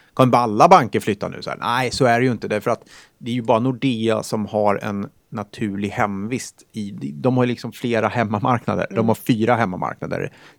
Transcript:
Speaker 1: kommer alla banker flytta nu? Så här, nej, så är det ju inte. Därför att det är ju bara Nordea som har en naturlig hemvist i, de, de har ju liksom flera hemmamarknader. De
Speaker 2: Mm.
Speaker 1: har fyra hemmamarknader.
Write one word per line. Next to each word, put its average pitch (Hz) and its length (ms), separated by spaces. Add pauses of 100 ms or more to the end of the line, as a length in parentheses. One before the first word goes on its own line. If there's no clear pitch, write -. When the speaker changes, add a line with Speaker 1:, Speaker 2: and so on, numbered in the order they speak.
(140)
Speaker 1:
kommer 123 240
alla 120 300
banker 139 320
flytta 101 280
nu? - 140
Så - 80
här, - 100
nej, 120 300
så - 140
är 120 160
det 131 60
ju 127 60
inte. 104 160
Därför 107 220
att - 180 (300)
det 113 120
är 120 40
ju 123 80
bara 113 160
Nordea 113 640
som 110 240
har 104 360
en 101 260 (200)
naturlig 101 600
hemvist 104 760 (100)
i, 104 180
de, 131 220
de 131 240
har 127 80
ju 123 40
liksom 117 240
flera 113 360
hemmamarknader. 110 800
De - 40
Speaker 2:
Mm. 113 140
Speaker 1:
har 110 60
fyra 117 400
hemmamarknader. - 800 (260)